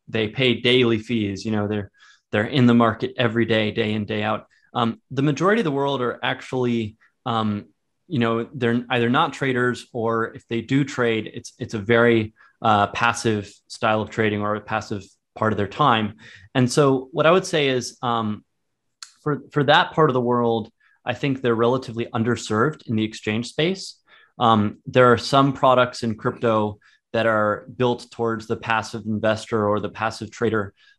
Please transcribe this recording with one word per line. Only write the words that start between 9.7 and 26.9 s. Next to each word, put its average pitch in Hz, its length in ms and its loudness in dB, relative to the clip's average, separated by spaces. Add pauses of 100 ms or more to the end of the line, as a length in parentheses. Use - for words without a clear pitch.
or 113 420 -4
if - 140 -20
they 117 120 -4
do 135 240 0
trade, 117 480 -2
it's, - 260 -16
it's - 160 -8
a 110 40 -6
very, 117 560 4 (260)
uh, 104 280 4
passive 113 640 -2 (140)
style 110 360 -2
of 104 80 -8
trading 107 300 -2
or 104 140 -2
a 104 60 -6
passive 104 440 -6 (300)
part 110 180 0
of - 40 -4
their 101 120 -2
time. 110 460 0 (400)
And 127 160 2
so 135 400 2
what 151 160 2
I 160 40 8
would 185 160 4
say 147 220 0
is, 127 340 -4
um, 113 420 -2 (800)
for, 143 280 -4
for 143 140 2
that 165 280 4
part 156 180 4
of 123 40 0
the 127 60 0
world, 120 500 0 (340)
I 120 100 -4
think 135 280 -4
they're 120 120 2
relatively 117 520 0
underserved 117 800 -2
in 117 100 -4
the 107 80 0
exchange 107 440 -6
space. 185 520 -4 (380)
Um, 110 480 4
there 127 260 6
are 113 60 4
some 139 340 2
products 127 500 2
in 113 140 -4
crypto 110 640 -2 (340)